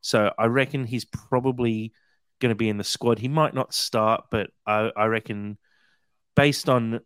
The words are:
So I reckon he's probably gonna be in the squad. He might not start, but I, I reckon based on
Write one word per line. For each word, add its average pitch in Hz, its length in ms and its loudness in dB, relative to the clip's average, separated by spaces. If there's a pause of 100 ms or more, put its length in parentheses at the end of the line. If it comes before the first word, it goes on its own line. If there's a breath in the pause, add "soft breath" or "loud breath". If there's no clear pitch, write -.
So 104 380 2
I 110 80 2
reckon 131 380 0
he's 117 200 -6
probably 123 880 -2 (480)
gonna 117 140 2
be 110 140 0
in 107 80 0
the 101 80 -6
squad. 113 340 0
He 113 80 -6
might 151 280 0
not 131 200 -6
start, 110 560 0
but 107 200 -4 (140)
I, 107 320 0
I 107 100 2
reckon 104 520 -4 (760)
based 143 320 4
on 117 380 2